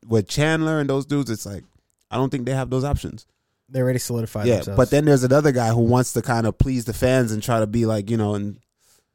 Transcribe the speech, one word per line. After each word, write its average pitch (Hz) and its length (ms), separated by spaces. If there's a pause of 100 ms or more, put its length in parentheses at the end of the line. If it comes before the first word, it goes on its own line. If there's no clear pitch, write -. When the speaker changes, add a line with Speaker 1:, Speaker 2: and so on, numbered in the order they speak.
Speaker 1:
With 113 220
Chandler 160 520
and 143 80
those 139 200
dudes, 143 240
it's 104 160
like, 95 160 (480)
I 107 60
don't 127 120
think 123 160
they 127 80
have 131 160
those 127 140
options. 139 420 (440)
Speaker 2:
They 131 120
already 127 160
solidified 113 480
Speaker 1:
Yeah, 117 120
Speaker 2:
themselves. 98 200
Speaker 1:
but 123 140
then 147 140
there's 139 180
another 147 280
guy 120 180
who 117 120
wants 123 320
to 117 80
kinda 113 320
please 131 320
the 117 80
fans 127 380
and 107 100
try 117 180
to 110 60
be 110 220
like, 110 240
you 117 60
know, 104 180
and 101 240 (560)